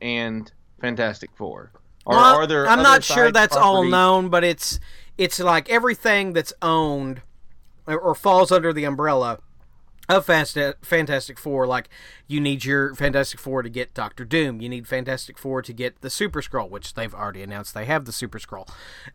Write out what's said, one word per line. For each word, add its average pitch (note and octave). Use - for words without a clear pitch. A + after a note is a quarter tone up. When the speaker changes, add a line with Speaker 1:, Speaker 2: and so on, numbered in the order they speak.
Speaker 1:
and A#2
Fantastic A#2
Four? C#2+
Or B2
Speaker 2:
Well, B3+
Speaker 1:
are D#3
there D3
Speaker 2:
I'm A#3+
Speaker 1:
other C4
Speaker 2:
not C4+
sure A#3+
Speaker 1:
side A3+
Speaker 2:
that's G#3+
all G3
Speaker 1:
properties? F3+
Speaker 2:
known, F#3
but E3+
it's, -
it's F3+
like E3+
everything A3+
that's -
owned D3
or, D#3
or E3+
falls F#3
under E3
the D3+
umbrella C#3
of F#3+
Fast-, D#3
Fantastic D3
Four. C3+
Like, B2
you D3
need C#3
your C#3
Fantastic C#3
Four C3
to A#2
get B2
Doctor A#2
Doom. B2+
You A#2+
need B2
Fantastic C3
Four C3
to B2
get A#2+
the C3
Super F3
Skrull, A2
which G2+
they've A2
already G2
announced G2+
they G#2+
have D3
the A#2
Super A2+
Skrull. F#2+